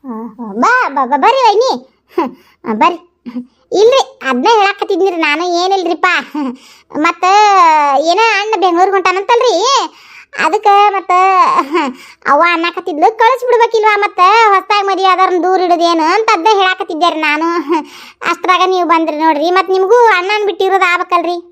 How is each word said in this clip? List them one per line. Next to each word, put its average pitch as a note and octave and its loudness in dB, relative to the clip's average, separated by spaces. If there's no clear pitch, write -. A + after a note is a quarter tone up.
ಬಾ, A#3+ -4
ಬಾ, C4+ -2
ಬಾ, C4+ -2
ಬರ್ರಿ A#4 2
ವೈನಿ. G4+ 0
ಆ, A3 -6
ಬರ್ರಿ. E4 -2
ಇಲ್ರಿ, B4 2
ಅದ್ನ C4 -2
ಹೇಳಾಕತ್ತಿದ್ನಿರಿ G4 0
ನಾನು, E4+ -2
ಏನಿಲ್ರಿಪ್ಪ. F4+ -2
ಮತ್ತ E4+ -2
ಏನ E4+ 0
ಅಣ್ಣ A4 -4
ಬೆಂಗ್ಳೂರ್ಗ್ F#4 0
ಹೊಂಟಾನಂತಲ್ರಿ, G4 0
ಅದಕ್ಕ G4+ -2
ಮತ್ತ F#4 -4
ಅವ್ವ C#4+ 2
ಅನ್ನಕತ್ತಿದ್ಲು, E4+ -2
"ಕಳಿಸ್ಬಿಡ್ಬೇಕಿಲ್ವಾ A4+ 0
ಮತ್ತ G4+ -4
ಹೊಸ್ದಾಗ್ G4+ 0
ಮದ್ವೆ F#4+ -2
ಆದವ್ರನ್ನ F#4 0
ದೂರ F#4 0
ಇಡೋದೇನು?" E4+ 0
ಅಂತ G#4+ 0
ಅದ್ನ E4+ 0
ಹೇಳಾಕತ್ತಿದ್ದೆ F#4 0
ರೀ D#4 -6
ನಾನು. D#4 -2
ಅಷ್ಟ್ರಾಗ F4 0
ನೀವು F#4 -2
ಬಂದ್ರಿ D#4+ -2
ನೋಡ್ರಿ. D#4+ 0
ಮತ್ F#4 0
ನಿಮ್ಗೂ F#4+ 2
ಅಣ್ಣನ್ G#4 2
ಬಿಟ್ಟಿರೋದು F#4+ 0
ಆಗ್ಬೇಕಲ್ರಿ. F4 -2